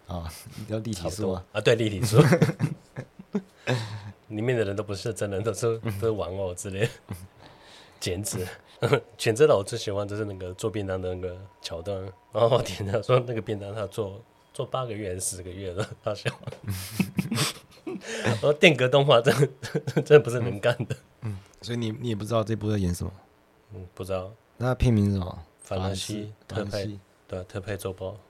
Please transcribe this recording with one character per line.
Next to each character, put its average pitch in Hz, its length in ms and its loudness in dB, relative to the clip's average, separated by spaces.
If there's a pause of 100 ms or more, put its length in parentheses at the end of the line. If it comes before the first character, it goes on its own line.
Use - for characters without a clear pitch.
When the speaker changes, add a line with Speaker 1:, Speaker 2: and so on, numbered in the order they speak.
Speaker 1:
啊， 85 200 -6 (400)
你 104 60 -8
要 110 60 -2
立 110 140 -4
体 90 100 -4
书 95 40 -4
啊。 92 40 -4
Speaker 2:
差 90 60 -6
不 104 60 -6
多 95 120 0 (180)
啊， 104 80 -2
对， 120 140 6
立 110 160 2
体 95 120 -2
书。 113 200 8 (1120)
<laughs> 110 920 -6
里 107 120 -4
面 123 160 0
的 110 80 2
人 98 100 -2
都 104 80 -2
不 101 120 -6
是 110 180 -4
真 104 180 -4
人， 98 120 -2
都 107 100 0
是， 113 260 0 (220)
都 113 60 0
是 113 40 4
玩 95 280 -2
偶 92 160 -4
之 98 160 -8
类 95 100 -4
的。 117 80 2 (1120)
剪 95 220 -4
纸。 104 240 -4 (340)
<laughs> 117 80 2 (300)
剪 110 180 0
纸 151 100 8
的 147 80 8
我 101 80 4
最 110 160 -8
喜 - 120 -6
欢 101 180 -2
就 101 80 -6
是 107 80 -2
那 101 100 -6
个 92 200 -10
做 110 160 -4
便 104 160 -4
当 95 120 -2
的 92 160 -4
那 90 60 -8
个 90 160 -6 (240)
桥 85 220 -10
段， 95 180 -6 (320)
然 117 160 6
后 120 80 6
我 113 60 2
点 98 240 -6
他 98 160 0
说 127 240 4
那 123 80 -6
个 107 80 -4
便 104 160 -4
当 98 160 -10
他 107 120 -4
做， 98 340 -6 (340)
做 131 100 -6
八 131 220 -4
个 113 60 -6
月 104 180 -6
还 92 40 -4
是 95 60 -6
十 90 220 -6
个 90 80 -12
月 95 220 -8
了， 101 140 -4 (160)
他 107 120 -2
笑。 - 220 -4
<laughs> - 60 -20 (1400)
我 - 540 -2
说 139 120 6
电 156 240 8
格 127 120 4
动 139 180 6
画 127 140 8
真 120 200 6
的， 139 80 6 (460)
<laughs> 151 80 2
真 147 160 10
的 - 20 8
不 131 80 2
是 117 120 0
人 110 180 -2
干 120 180 2 (100)
的。 - 100 -6 (240)
Speaker 1:
嗯， 104 180 -6 (240)
所 117 100 -8
以 117 60 -2
你， 110 140 -2
你 123 160 -6
也 110 60 0
不 104 100 -4
知 113 100 -2
道 113 80 4
这 107 140 -2
部 107 140 -2
在 107 60 2
演 92 160 2
什 87 120 -4
么？ 90 80 -6 (600)
Speaker 2:
嗯， 92 200 -12
不 - 80 -10
知 95 80 -8
道。 95 220 -4 (240)
Speaker 1:
那 127 180 0
片 123 180 4
名 104 140 6
是 101 60 2
什 98 60 2
么？ 92 200 -6 (220)
Speaker 2:
法 - 160 -6
兰 95 180 0
西 104 380 -6 (160)
特 104 160 -4
派， 98 60 -6
Speaker 1:
法 104 80 -2
兰 101 80 -2
西。 101 140 -8 (280)
Speaker 2:
对， 92 160 -6
特 101 160 -10
派 98 160 -6
周 95 160 -4
报。 95 240 -8 (140)